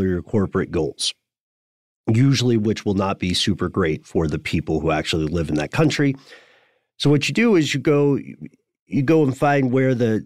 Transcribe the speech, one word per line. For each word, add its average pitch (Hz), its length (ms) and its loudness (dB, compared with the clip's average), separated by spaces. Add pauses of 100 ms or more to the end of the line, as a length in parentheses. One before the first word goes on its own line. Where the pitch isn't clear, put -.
or 95 40 0
your 90 160 -2
corporate 95 480 -2
goals, 78 420 -4 (960)
usually 120 500 2
which 107 280 -2
will 104 100 0
not 98 240 0
be 92 160 -2
super 90 340 -2
great 85 380 -2
for 82 220 -2
the 76 100 -4
people 78 420 -4
who 80 120 -2
actually 78 340 -4
live 82 220 -4
in 76 80 -2
that 76 160 -4
country. 151 420 0 (840)
So 143 120 2
what 147 180 2
you 139 60 -6
do 220 220 4
is 147 180 0
you 139 60 -2
go, 143 380 2 (720)
you 139 140 0
go 156 220 4
and 127 120 0
find 143 360 2
where 131 220 2
the 113 320 0